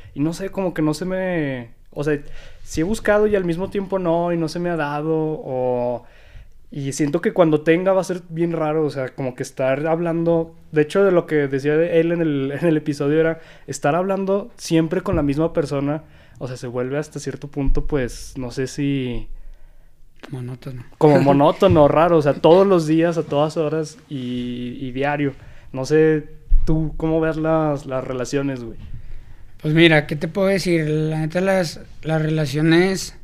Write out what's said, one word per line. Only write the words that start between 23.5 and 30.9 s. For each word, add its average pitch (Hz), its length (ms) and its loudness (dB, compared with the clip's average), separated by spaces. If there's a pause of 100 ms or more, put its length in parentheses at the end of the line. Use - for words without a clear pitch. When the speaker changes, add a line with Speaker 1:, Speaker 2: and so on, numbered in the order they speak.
Speaker 1:
horas 156 420 -4 (120)
y, 123 720 -8
y 127 100 -8
diario. 143 400 -2 (400)
No 131 140 -6
sé, 156 440 4 (360)
¿tú 160 300 0
cómo 160 240 0
ves 160 160 0
las, 156 500 0
las 131 180 -6
relaciones, 127 600 -4
güey? 110 140 -14 (840)
Speaker 2:
Pues 151 120 -2
mira, 156 340 6
¿qué - 80 -6
te 156 140 -6
puedo 190 180 0
decir? 175 400 0
La 156 320 -2